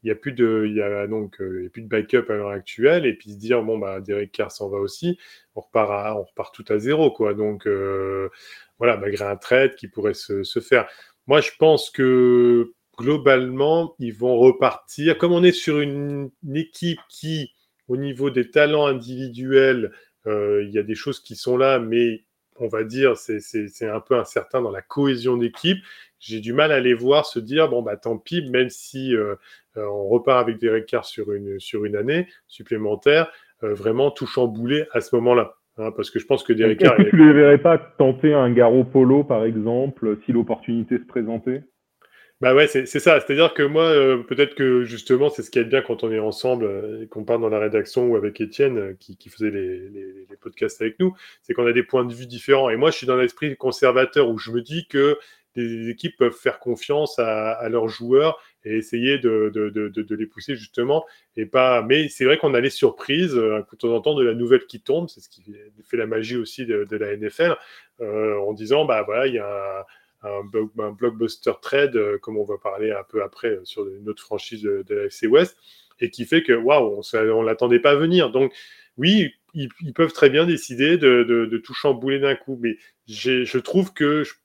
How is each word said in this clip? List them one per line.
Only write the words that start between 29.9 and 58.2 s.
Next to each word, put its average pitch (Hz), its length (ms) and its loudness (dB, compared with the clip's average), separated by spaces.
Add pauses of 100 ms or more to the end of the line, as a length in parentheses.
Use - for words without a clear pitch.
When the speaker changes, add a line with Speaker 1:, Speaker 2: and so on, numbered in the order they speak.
Speaker 1:
repart 120 360 2
avec 113 140 -4
Derek 110 260 -2
Carr 117 200 -6
sur 104 260 -10
une, 101 260 -8
sur 104 280 -8
une 104 100 -6
année 147 320 -2 (200)
supplémentaire, 113 840 -2 (320)
euh, 104 100 -4
vraiment 113 380 0
tout 139 140 -10
chambouler 123 680 -2
à 120 80 -2
ce - 160 -4
moment-là. 120 400 2 (220)
Hein, 110 180 -8
parce 104 160 -6
que 113 80 -4
je - 60 -10
pense - 180 0
que - 80 -2
Derek 110 300 2
Speaker 2:
Est-ce - 80 8
Speaker 1:
Carr 120 80 4
Speaker 2:
que 196 60 6
Speaker 1:
est 208 60 4
Speaker 2:
tu - 60 4
les 156 160 12
verrais 143 280 8
pas 160 180 6
tenter 147 560 2
un 127 180 4
Garoppolo, 127 720 6
par 117 220 0
exemple, 113 800 -2
si 123 80 -2
l'opportunité 117 640 -2
se 120 80 -6
présentait ? 117 580 -6 (800)
Speaker 1:
Bah 131 140 4
ouais, 147 120 8
c'est, 131 180 -2
c'est 139 160 -4
ça. 160 180 6
C'est-à-dire 156 340 2
que 151 100 0
moi, 156 200 2
euh, 135 400 4
peut-être 139 320 -2
que 127 300 2
justement, 127 440 0
c'est 143 120 -8
ce - 100 -12
qui 123 80 0
est 117 60 0
bien 131 160 0
quand 117 240 -6
on 110 60 -2
est 110 80 -2
ensemble, 113 460 -2
euh, 107 380 -8
et 110 40 -16
qu'on 110 180 -12
part 113 140 0
dans 113 100 -2
la 107 100 0
rédaction 107 480 0
ou 117 80 2
avec 101 240 -2
Étienne, 120 380 -2
euh, 98 200 -8
qui, - 200 -20
qui - 100 -20
faisait 107 240 -6
les, 92 380 -8
les, 95 400 -18
les 98 100 -20
podcasts - 420 -8
avec 113 180 -6
nous, 185 140 0 (280)
c'est 123 120 -8
qu'on 120 140 0
a 117 60 2
des 120 100 0
points 127 220 -2
de 120 80 -10
vue 123 140 -16
différents. 131 420 0
Et 113 80 -2
moi, 151 140 2
je - 60 -8
suis 123 100 -8
dans 127 100 2
l'esprit 131 400 -2
conservateur 127 720 2
où 110 80 -4
je 113 140 -12
me 120 100 -4
dis 151 260 -10
que 143 300 2 (380)
les 117 340 -6
équipes - 260 -10
peuvent 120 160 4
faire 120 280 -4
confiance 143 600 -4
à, 110 320 -2
à 113 160 -6
leurs 113 220 -2
joueurs 131 520 0 (220)